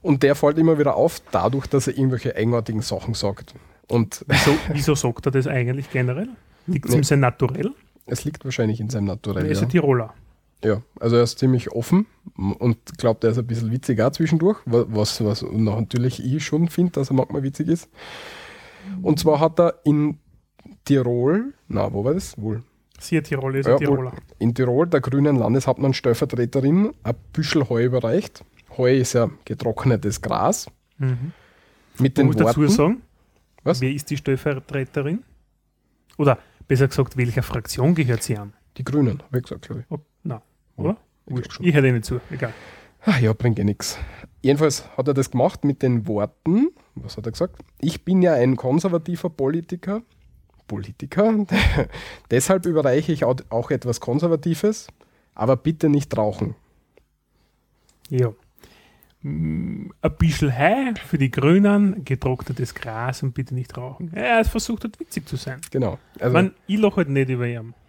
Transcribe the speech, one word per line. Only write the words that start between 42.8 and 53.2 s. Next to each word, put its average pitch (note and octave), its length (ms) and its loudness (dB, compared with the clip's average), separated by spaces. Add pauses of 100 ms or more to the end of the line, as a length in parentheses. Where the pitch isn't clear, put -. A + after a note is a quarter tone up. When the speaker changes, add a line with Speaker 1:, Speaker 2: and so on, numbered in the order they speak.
Speaker 1:
Ach F3 160 4
ja, A2 120 4
bringt A2 260 0
eh G2+ 60 -2
nix. - 340 -2 (440)
Jedenfalls C#3+ 540 2
hat C3 120 -2
er C#3+ 60 0
das C3 180 0
gemacht C3 320 0
mit C#3+ 180 0
den A#2+ 240 2
Worten, D#3 600 0 (260)
was A#2 220 -14
hat A2 100 -10
er A2+ 60 -6
gesagt? - 240 -4 (240)
"Ich - 240 -4
bin F#3 180 2
ja F3 120 4
ein B2+ 220 4
konservativer E3+ 720 -2
Politiker." E3+ 760 -4 (640)
Politiker? C#3 680 -2 (500)
<laughs> - 460 -12
"Deshalb F3+ 340 2
überreiche D#3 480 2
ich C#3+ 120 0